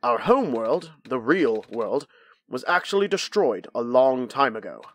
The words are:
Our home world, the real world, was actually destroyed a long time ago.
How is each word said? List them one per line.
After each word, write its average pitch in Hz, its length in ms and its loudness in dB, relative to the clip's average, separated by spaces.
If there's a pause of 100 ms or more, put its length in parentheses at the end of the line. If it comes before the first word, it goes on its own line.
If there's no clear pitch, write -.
Our 120 180 0
home 226 340 2
world, 123 400 -2 (100)
the 127 160 -6
real 120 500 2
world, 113 380 -4 (420)
was 127 200 -8
actually 196 400 0
destroyed 160 680 -2
a 123 80 -4
long 127 460 2
time 135 260 2
ago. 107 280 -12 (120)